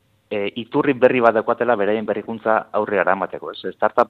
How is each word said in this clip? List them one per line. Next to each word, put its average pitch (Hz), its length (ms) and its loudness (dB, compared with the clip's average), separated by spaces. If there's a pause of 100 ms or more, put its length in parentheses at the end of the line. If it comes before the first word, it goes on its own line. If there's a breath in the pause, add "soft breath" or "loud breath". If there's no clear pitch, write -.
(300)
e, 101 260 -4
iturri 139 380 -2
berri 123 280 4
bat 117 120 6
daukatela 117 420 0
beraien 107 300 0
berrikuntza 107 680 -4
aurrera 101 340 0
eramateko, 90 440 -4
ez? 95 220 -12
Startup 113 360 0